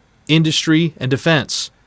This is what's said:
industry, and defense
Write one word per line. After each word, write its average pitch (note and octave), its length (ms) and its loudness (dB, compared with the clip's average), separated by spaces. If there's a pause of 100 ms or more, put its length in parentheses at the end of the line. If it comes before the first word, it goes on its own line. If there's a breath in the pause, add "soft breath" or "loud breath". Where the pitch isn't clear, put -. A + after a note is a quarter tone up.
(280)
industry, D#3 680 2
and B2+ 140 -4
defense C#3 580 -2 (180)